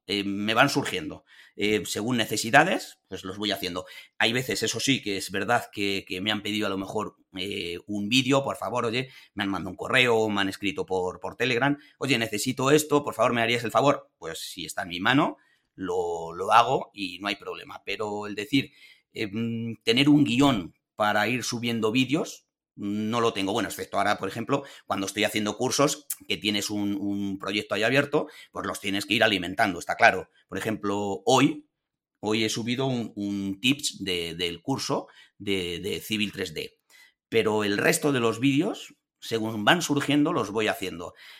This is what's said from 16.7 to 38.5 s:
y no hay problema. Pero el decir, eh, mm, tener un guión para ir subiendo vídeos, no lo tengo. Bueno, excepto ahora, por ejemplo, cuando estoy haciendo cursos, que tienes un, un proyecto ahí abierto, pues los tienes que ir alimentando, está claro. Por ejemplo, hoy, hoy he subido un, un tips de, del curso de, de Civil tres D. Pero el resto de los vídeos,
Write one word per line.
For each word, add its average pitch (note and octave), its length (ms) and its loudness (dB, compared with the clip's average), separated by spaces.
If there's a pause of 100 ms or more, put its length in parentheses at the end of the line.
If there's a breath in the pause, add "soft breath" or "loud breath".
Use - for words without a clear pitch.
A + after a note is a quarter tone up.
y F2+ 260 -8
no G2+ 80 -6
hay G#2 100 0
problema. F#2 480 -12
Pero G#2 420 -6
el G#2 80 -10
decir, A#2 360 -2 (420 soft breath)
eh, A2 180 -6
mm, A#2 520 -4
tener C3 260 4
un D3 160 8
guión A#2+ 500 2 (200)
para G#2 320 2
ir A#2+ 160 -4
subiendo A#2 480 -2
vídeos, C3 540 0 (300)
no G#2+ 460 -2
lo A#2 120 2
tengo. G2 200 -2
Bueno, G2+ 160 0
excepto F#2 280 -8
ahora, G2+ 220 2
por G2 100 -4
ejemplo, A#2+ 340 -2 (220 loud breath)
cuando G2 220 -2
estoy G#2 160 0
haciendo G#2 340 0
cursos, C#3 480 0 (220)
que G2+ 100 -2
tienes G2+ 320 0
un, G2+ 260 0
un G2 440 -2
proyecto G2+ 340 -2
ahí G2+ 80 0
abierto, C#3 460 2 (240 loud breath)
pues G2 160 -6
los F2+ 120 -4
tienes G2+ 280 -4
que G#2 80 2
ir A2 80 4
alimentando, G2 560 2
está - 160 -4
claro. G2+ 340 4 (180)
Por F#2 120 -10
ejemplo, G2+ 640 -4
hoy, C3 420 4 (520)
hoy A2 240 0
he A2 60 0
subido B2 360 -4
un, B2 300 -4
un G2+ 440 -4
tips - 440 -2
de, E2+ 320 -4
del E2+ 260 -4
curso C3+ 460 -4 (320 loud breath)
de, F2+ 400 -4
de F2 220 -6
Civil G#2 300 -4
tres F#2 220 -8
D. - 240 -10 (520 soft breath)
Pero G#2+ 340 2
el G2+ 140 0
resto D3+ 340 2
de C3 80 2
los A2+ 200 0
vídeos, C#3 560 0 (240)